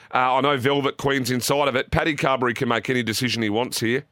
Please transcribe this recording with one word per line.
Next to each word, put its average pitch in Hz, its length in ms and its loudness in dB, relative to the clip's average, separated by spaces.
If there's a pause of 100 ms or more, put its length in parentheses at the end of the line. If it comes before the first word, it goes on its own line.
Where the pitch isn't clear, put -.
(120)
uh, 127 240 2
I 131 40 2
know 143 160 2
Velvet 139 400 0
Queen's 135 340 0
inside 139 380 0
of 123 80 0
it. 135 140 -2
Paddy 156 260 0
Carberry 127 380 0
can 127 140 -2
make 113 220 0
any 123 120 0
decision 113 400 -2
he 107 80 0
wants 117 280 -2
here, 123 340 -2